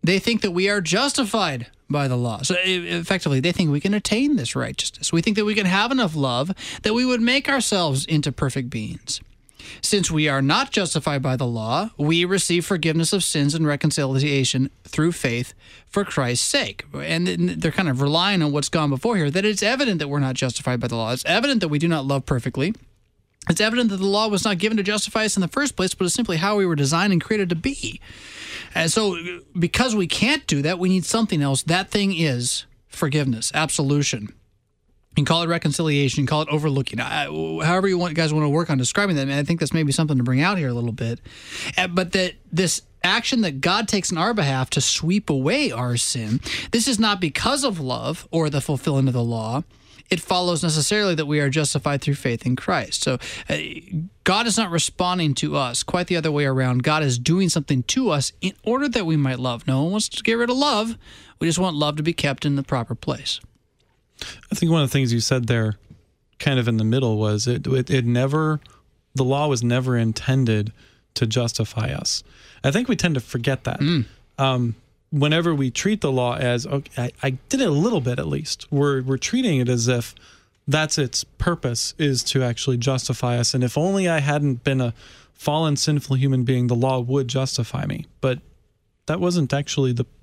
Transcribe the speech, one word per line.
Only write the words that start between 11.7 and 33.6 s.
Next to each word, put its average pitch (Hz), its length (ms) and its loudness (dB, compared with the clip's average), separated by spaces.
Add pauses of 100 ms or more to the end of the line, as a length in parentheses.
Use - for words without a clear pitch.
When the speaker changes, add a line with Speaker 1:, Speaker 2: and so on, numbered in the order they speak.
Speaker 1:
we 160 260 2
receive 175 440 0
forgiveness 165 460 0
of 185 100 2
sins 143 320 0
and 160 100 2
reconciliation 139 1040 0 (140)
through 160 300 0
faith 123 420 -4 (320)
for 202 180 0
Christ's 123 420 0
sake. 226 460 -2
And 160 320 -2
th-, 175 320 0
they're 160 140 0
kind 180 180 0
of 127 100 0
relying 170 440 2
on 147 80 2
what's 143 180 -2
gone 151 220 2
before 208 260 0
here, 147 140 0
that 190 120 0
it's 208 200 0
evident 233 360 2
that 147 80 -4
we're 143 120 -2
not 131 160 0
justified 123 440 -2
by 120 80 -4
the 117 80 -4
law. 113 180 -2
It's 123 120 -6
evident 226 360 2
that 170 80 -2
we 147 100 0
do 165 80 2
not 156 180 0
love 139 220 0
perfectly. 151 460 -2 (760)
It's 170 120 2
evident 226 280 2
that 196 80 -2
the 185 80 0
law 202 220 2
was 202 180 0
not 202 140 0
given 214 180 0
to 202 60 0
justify 208 420 0
us 208 100 0
in 196 60 0
the 175 60 0
first 277 280 -2
place, 185 200 -2
but 185 100 -2
is 175 80 0
simply 202 240 0
how 202 200 0
we 196 100 2
were 170 80 2
designed 160 380 2
and 170 80 4
created 208 280 0
to 175 60 0
be. 196 440 -6 (760)
And 165 160 0
so, 202 260 0 (400)
because 220 380 2
we 196 120 2
can't 285 400 0
do 143 140 0
that, 165 180 0
we 185 100 0
need 185 160 2
something 208 360 0
else. 139 220 0
That 175 260 0
thing 202 260 0
is 127 500 -2 (220)
forgiveness, 135 680 -2
absolution. 143 800 0 (800)